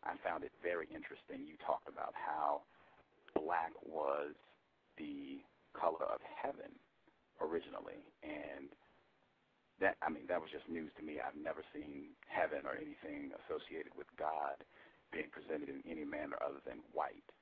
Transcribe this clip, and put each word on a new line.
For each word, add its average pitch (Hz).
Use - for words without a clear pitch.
I 82
found 87
it -
very 87
interesting. -
You -
talked -
about 71
how 73
black 82
was 73
the 139
color 82
of -
heaven -
originally, 78
and 71
that, 95
I 78
mean, 78
that 87
was 78
just 73
news 80
to 78
me. 73
I've 69
never 78
seen 71
heaven 78
or 67
anything 139
associated 80
with -
God 76
being 80
presented 147
in 135
any 156
manner 143
other 71
than 60
white. 65